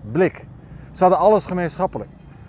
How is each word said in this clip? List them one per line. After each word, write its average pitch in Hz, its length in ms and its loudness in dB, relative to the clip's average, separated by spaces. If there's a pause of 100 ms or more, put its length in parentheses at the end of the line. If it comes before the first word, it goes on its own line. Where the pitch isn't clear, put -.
(120)
blik. 160 340 -2 (460)
Ze - 120 -2
hadden 180 180 4
alles 202 240 4
gemeenschappelijk. 180 640 -6 (400)